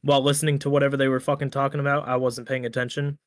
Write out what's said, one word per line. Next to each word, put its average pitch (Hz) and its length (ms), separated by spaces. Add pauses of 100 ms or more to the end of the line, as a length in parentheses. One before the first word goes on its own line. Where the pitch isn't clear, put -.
while 139 200
listening 143 380
to 143 100
whatever 139 260
they 135 120
were 131 120
fucking 143 300
talking 139 280
about. 143 300
I 127 80
wasn't 127 320
paying 127 180
attention. 135 600